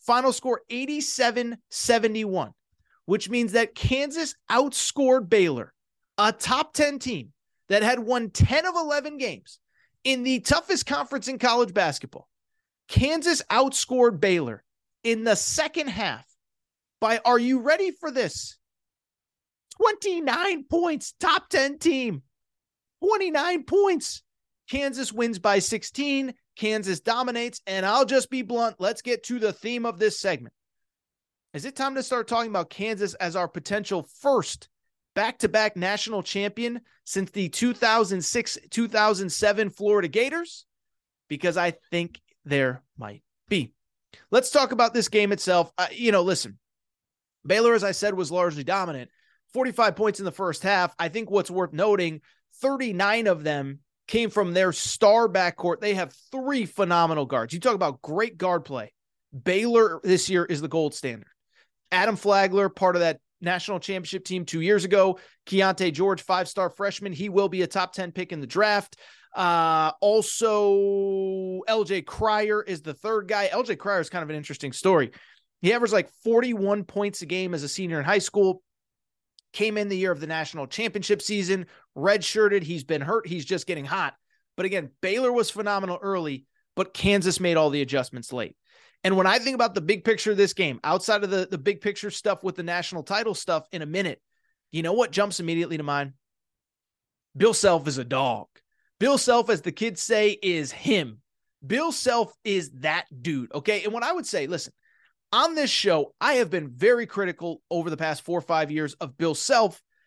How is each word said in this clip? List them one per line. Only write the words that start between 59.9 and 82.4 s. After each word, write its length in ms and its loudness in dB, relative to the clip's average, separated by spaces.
this 260 4
year 140 2
is 160 -4
the 80 -6
gold 260 0
standard. 320 -10
Adam 240 2
Flagler, 540 4
part 260 2
of 60 2
that 180 2
national 400 -4
championship 440 -8
team 200 -6
two 160 -6
years 240 2
ago. 340 4
Keyonte 460 2
George, 300 0
five-star 480 -2
freshman. 420 -6
He 160 -6
will 200 2
be 140 -2
a 40 2
top 260 -4
ten 200 -8
pick 180 -10
in 100 -8
the 60 -8
draft. 500 2
Uh, 560 2
also, 1700 0
L 160 0
J 200 -2
Cryer 600 0
is 200 -8
the 120 -10
third 320 -4
guy. 240 0
L 140 -2
J 100 -4
Cryer 260 -2
is 80 -6
kind 140 -6
of 80 -10
an 60 -8
interesting 360 -10
story. 380 2
He 100 4
averaged, 200 2
like, 180 2
forty-one 640 2
points 380 -4
a 40 -12
game 280 -4
as 100 -6
a 40 -8
senior 300 -4
in 60 -4
high 140 4
school. 440 2
Came 260 -2
in 100 -2
the 80 -2
year 160 0
of 80 -4
the 60 -10
national 400 -6
championship 560 -2
season, 440 -2
redshirted. 640 2